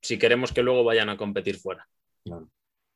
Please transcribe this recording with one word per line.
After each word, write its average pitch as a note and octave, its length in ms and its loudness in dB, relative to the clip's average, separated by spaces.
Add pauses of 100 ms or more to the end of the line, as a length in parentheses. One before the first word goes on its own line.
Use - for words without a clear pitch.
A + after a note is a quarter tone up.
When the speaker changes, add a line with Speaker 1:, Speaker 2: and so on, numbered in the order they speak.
Speaker 1:
si A2 180 -6
queremos A#2+ 320 2
que B2 100 0
luego B2 220 4
vayan A2+ 260 2
a G2 80 -6
competir G2 400 -6
fuera. - 300 -12 (360)
Speaker 2:
Claro. E2+ 240 -14 (480)